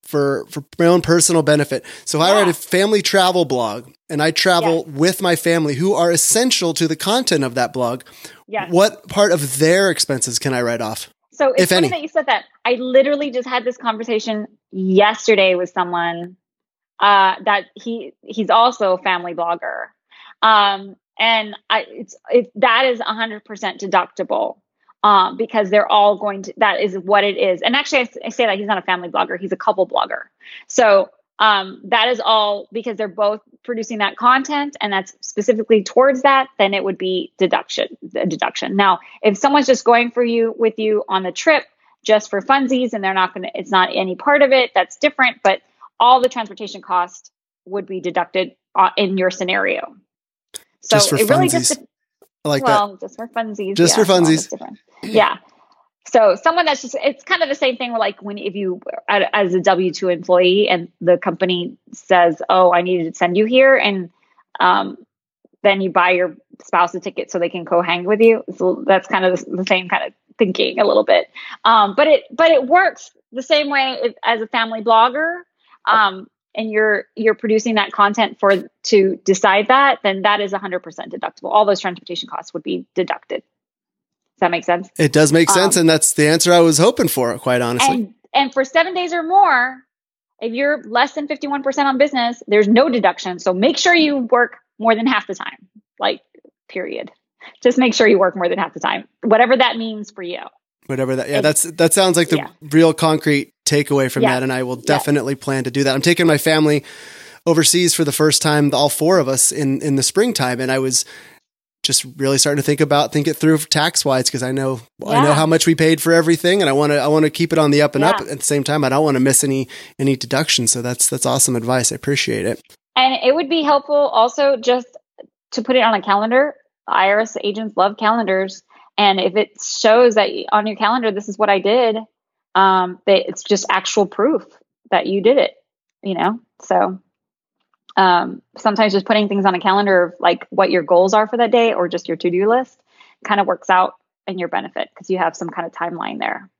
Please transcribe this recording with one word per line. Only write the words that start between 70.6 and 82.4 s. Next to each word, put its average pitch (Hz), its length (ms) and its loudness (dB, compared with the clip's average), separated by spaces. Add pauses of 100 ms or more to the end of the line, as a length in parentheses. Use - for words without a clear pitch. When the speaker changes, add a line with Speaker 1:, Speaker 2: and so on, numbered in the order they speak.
Speaker 2:
a - 60 2
little - 180 2
bit. - 240 2 (380)
Um, 214 320 4
but 302 100 4
it, 294 240 4
but 330 200 2
it 277 140 4
works 349 460 0 (220)
the 254 100 -10
same 294 260 0
way 269 320 -2
if, 233 220 -4
as 220 180 -2
a 220 60 -8
family 226 340 -4
blogger. 254 600 2 (440)
Um, 196 420 0 (280)
and 220 160 -6
you're, 214 340 0 (100)
you're 220 200 0
producing 220 400 -2
that 202 160 -2
content 208 480 0
for, 196 300 0 (140)
to 190 420 2
decide 196 420 2
that, 269 360 4
then 190 200 -2
that 208 160 2
is 196 140 -6
a 196 40 -6
hundred 185 220 -8
percent - 340 -14
deductible. - 380 -10
All 208 140 4
those 196 140 0
transportation 180 500 -8
costs - 240 -14